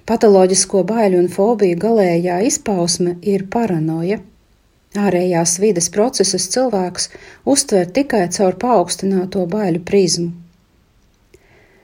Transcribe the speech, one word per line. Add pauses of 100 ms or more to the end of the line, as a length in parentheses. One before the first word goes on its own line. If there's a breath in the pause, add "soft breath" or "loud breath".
Patoloģisko
baiļu
un
fobiju
galējā
izpausme
ir
paranoja. (720)
Ārējās
vides
procesus
cilvēks (320 loud breath)
uztver
tikai
caur
paaugstināto
baiļu
prizmu. (1500 soft breath)